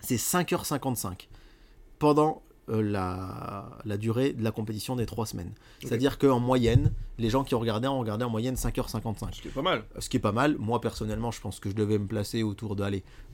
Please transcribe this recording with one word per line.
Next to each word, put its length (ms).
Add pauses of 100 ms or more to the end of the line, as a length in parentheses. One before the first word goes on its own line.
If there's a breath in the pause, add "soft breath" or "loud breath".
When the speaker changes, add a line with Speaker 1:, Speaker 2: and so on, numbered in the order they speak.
Speaker 1:
c'est 160
cinq 360
heures 120
cinquante-cinq 640 (720 soft breath)
pendant, 440 (280)
euh, 120
la, 840 (160)
la 140
durée 340
de 100
la 80
compétition 460
des 100
trois 200
semaines. 260
Speaker 2:
Ok. 360
Speaker 1:
C'est-à-dire 300
qu'en 220
moyenne, 520 (260 loud breath)
les 120
gens 140
qui 100
ont 60
regardé 260
ont 140
regardé 240
en 60
moyenne 260
cinq 220
heures 100
cinquante-cinq. 460
Speaker 2:
Ce 80
qui 60
est 40
pas 100
mal. 220 (140)
Speaker 1:
Ce 100
qui 80
est 40
pas 120
mal. 260
Moi, 220
personnellement, 500
je 100
pense 200
que 80
je 60
devais 240
me 80
placer 360
autour 340
de, 60
allez, 220 (280 soft breath)